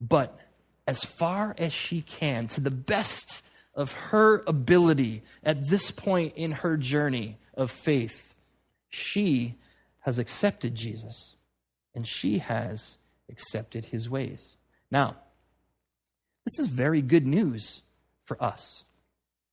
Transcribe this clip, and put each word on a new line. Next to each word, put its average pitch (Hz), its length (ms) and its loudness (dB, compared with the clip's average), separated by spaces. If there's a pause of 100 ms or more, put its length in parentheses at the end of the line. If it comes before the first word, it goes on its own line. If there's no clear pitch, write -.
But 131 360 2 (500)
as - 180 -2
far 196 540 -2
as 165 120 0
she - 300 -4
can, 123 480 -4
to 147 120 -2
the 135 100 2
best - 720 -2 (320)
of 139 160 -4
her 214 560 6
ability 143 720 4 (220)
at 143 240 0
this 196 240 2
point 175 440 -2
in 165 160 -4
her 160 240 -2
journey 131 640 -2 (160)
of 131 160 -2
faith, - 640 -2 (560)
she 131 640 0 (460)
has 120 180 -2
accepted 123 560 -2
Jesus, 110 640 -10 (580)
and 113 140 -8
she 202 320 0
has 110 580 -6 (320)
accepted 113 560 -10
his 117 240 -6
ways. - 480 -8 (320)
Now, 135 280 2 (1300)
this - 140 -4
is 269 80 2
very 143 340 2
good 135 260 6
news 143 540 0 (420)
for - 180 -8
us, - 440 -6 (680)